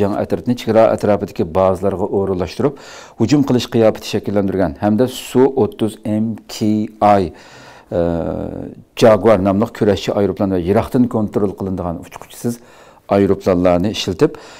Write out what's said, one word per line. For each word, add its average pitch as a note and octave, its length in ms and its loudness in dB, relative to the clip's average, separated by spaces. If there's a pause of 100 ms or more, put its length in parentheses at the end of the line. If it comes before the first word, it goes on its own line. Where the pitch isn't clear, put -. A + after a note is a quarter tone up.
jang G2+ 220 0
otryadini G#3 380 -4
chegara A3 240 4 (100)
atrofidagi G#3 500 -2 (140)
bazalarga F#2+ 480 0 (120)
o'rinlashtirib, G2 540 -2 (480)
hujum C#3 280 4
qilish B2 260 0
qiyofati A2 400 2
shakllantirgan G2 580 -2 (120)
hamda G#2+ 240 2
Su - 340 0 (220)
o'ttiz G#2+ 280 -4 (120)
M A2 320 -2 (160)
K - 20 -12 (460)
I, G2+ 320 4 (640)
e, - 20 2 (1000)
Jaguar G#2+ 380 6 (100)
nomli G2 180 2 (120)
kurashchi G2+ 320 0 (100)
aeroplan G2 340 0
va F#2 140 0
yiroqdan A2+ 360 0 (120)
kontrol G#2 420 -2
qilinadigan F2+ 460 -6
uchquchisiz - 500 -10 (540)
aeroplanlarni F#2 840 2
ishlatib, - 460 -2 (220)